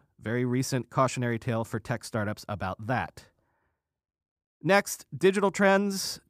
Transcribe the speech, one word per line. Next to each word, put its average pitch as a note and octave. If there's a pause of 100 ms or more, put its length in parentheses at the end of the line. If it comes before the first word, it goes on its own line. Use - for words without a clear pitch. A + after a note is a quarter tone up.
(220)
very B2
recent B2+
cautionary B2
tale A2+
for A2+
tech -
startups G#2+
about G2
that. G#2+ (1400)
Next, G3
Digital F#3+
Trends G3